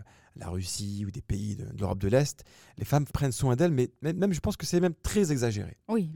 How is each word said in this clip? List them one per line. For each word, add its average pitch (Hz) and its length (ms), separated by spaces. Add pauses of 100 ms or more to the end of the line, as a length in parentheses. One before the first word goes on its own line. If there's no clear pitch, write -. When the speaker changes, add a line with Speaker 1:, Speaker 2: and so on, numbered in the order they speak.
(360)
Speaker 1:
la - 140
Russie 101 560
ou 98 40
des - 120
pays 101 340
de, 131 80
de 110 160
l'Europe 98 180
de 98 100
l'Est, 135 360 (320)
les - 80
femmes 143 220
prennent 139 260
soin 127 240
d'elles, 170 160
mais 127 180 (120)
même, 165 160
même, 190 140
je 151 80
pense 208 160
que 160 100
c'est 175 140
même 180 220
très 202 300
exagéré. 107 440 (120)
Speaker 2:
Oui, 208 280